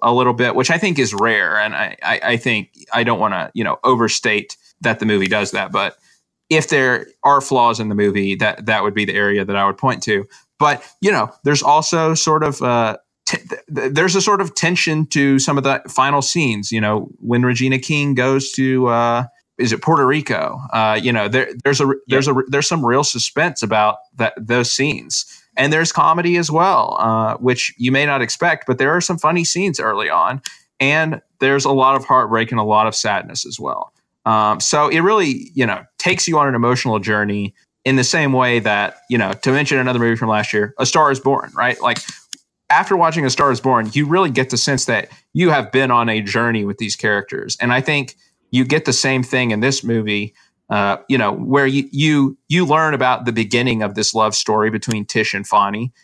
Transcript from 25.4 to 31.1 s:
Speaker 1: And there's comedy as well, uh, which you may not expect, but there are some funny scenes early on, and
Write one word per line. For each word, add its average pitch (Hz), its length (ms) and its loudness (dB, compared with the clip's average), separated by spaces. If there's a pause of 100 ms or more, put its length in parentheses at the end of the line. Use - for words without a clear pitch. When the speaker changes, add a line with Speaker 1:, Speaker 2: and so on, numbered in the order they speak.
Speaker 1:
And 139 160 0
there's 160 220 0
comedy 170 460 2
as 160 120 -2
well, 165 480 2
uh, 110 360 0
which 123 420 -2
you 127 160 0
may 139 140 2
not 139 160 0
expect, 160 440 -2
but 127 120 -2
there 135 120 2
are 175 120 2
some 170 160 -4
funny 170 260 0
scenes 180 340 -2
early 104 300 -2
on, 87 320 0 (400)
and 156 400 0 (200)